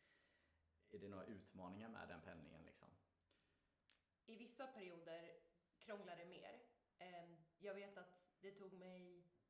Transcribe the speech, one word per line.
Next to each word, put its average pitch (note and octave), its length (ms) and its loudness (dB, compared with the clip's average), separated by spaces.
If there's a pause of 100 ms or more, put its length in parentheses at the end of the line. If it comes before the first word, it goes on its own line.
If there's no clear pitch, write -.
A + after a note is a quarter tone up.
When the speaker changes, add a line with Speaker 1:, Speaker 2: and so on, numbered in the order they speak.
(920)
Speaker 1:
är G#2 80 4
det G2+ 80 0
några G2 180 4
utmaningar G2 640 2
med G2+ 180 2
den F2+ 140 2
pendlingen, D#2+ 420 -2
liksom? - 240 -8 (1400)
Speaker 2:
I A3 100 -4
vissa A#3+ 320 0
perioder E3+ 760 0 (360)
krånglar G3 380 2
det E3+ 100 0
mer. F3+ 340 -2 (380)
Ehm, E3+ 400 0 (200)
jag G3 160 4
vet G3 240 2
att - 240 -4 (200)
det F#3+ 100 0
tog F#3+ 220 -2
mig F3+ 500 -2 (260)